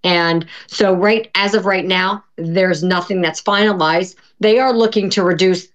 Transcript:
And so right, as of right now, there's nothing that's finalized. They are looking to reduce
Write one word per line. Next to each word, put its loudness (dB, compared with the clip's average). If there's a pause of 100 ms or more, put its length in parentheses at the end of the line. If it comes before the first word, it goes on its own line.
And 0 (220)
so 0
right, 0
as -2
of 0
right 0
now, -2 (140)
there's -2
nothing -2
that's -4
finalized. 0 (240)
They 4
are 2
looking 0
to -2
reduce 0